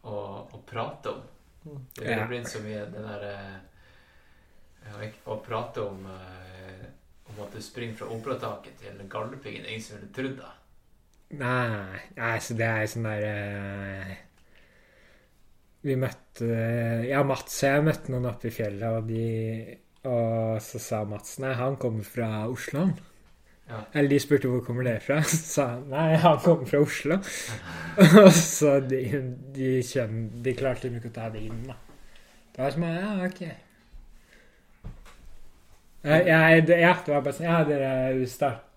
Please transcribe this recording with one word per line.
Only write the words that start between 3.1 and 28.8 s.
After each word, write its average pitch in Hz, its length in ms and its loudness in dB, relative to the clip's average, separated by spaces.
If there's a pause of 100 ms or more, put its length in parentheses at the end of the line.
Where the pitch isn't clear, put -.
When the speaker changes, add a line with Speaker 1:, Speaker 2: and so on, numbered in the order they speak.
Speaker 1:
eh, 98 320 -14 (1300)
ja, 107 160 -16
ikke, 107 320 -14
å 107 160 -8
prate 117 320 -6
om, 98 240 -10
eh, 92 800 -18 (480)
om 104 140 -16
at 101 100 -16
du 107 60 -14
springer 117 340 -12
fra - 160 -12
Operataket 117 720 -10
til 98 240 -18
Galdhøpiggen, 110 560 -12
det 107 80 -14
er 110 60 -10
ingen 110 100 -14
som 107 80 -18
ville 101 160 -18
trodd 131 240 -8
deg. - 180 -20 (760)
Speaker 3:
Nei, 117 680 -4 (180)
nei, 117 220 -4
så - 180 -8
det 110 80 0
er 110 240 0
sånn 113 160 -6
der, 107 180 -4
eh, 101 920 -8 (1700)
vi 139 100 0
møtte, 127 520 -6 (580)
ja, 135 180 0
Mats, - 380 -2
jeg 139 240 4
møtte 156 260 0
noen 123 200 -2
oppe 113 180 -8
i - 20 -4
fjellet, 110 460 -4
og 110 100 -4
de, 113 680 -4 (280)
og 113 580 0
så - 180 -12
sa 110 240 -4
Mats, 104 340 -10
"Nei, 131 140 -4
han 127 240 -2
kommer 113 260 -4
fra 110 460 -4
Oslo." 139 380 -2 (840)
Speaker 1:
Ja. 110 140 -12 (100)
Speaker 3:
Eller 143 160 4
de 143 100 4
spurte, 139 300 2
"Hvor 123 160 0
kommer 123 200 -4
det 117 180 -2
fra?" 143 200 0
<laughs> 151 60 0
Så 160 80 0
sa 143 380 -2
han, 127 160 -10
"Nei, 160 260 2
han 160 240 6
kommer 160 240 4
fra 143 160 2
Oslo." 151 380 0 (460)
<laughs> 190 600 10
Og 185 80 12
så 151 480 4